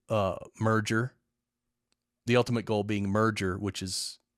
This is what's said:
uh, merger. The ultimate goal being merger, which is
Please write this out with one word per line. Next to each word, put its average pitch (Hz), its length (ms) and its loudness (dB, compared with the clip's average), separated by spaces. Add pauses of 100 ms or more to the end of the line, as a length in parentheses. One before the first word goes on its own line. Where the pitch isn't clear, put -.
(100)
uh, 101 260 0 (240)
merger. 110 540 2 (1120)
The 120 100 4
ultimate 117 300 2
goal 104 160 0
being 101 260 -2
merger, 104 480 2
which 101 240 -6
is - 380 -8 (200)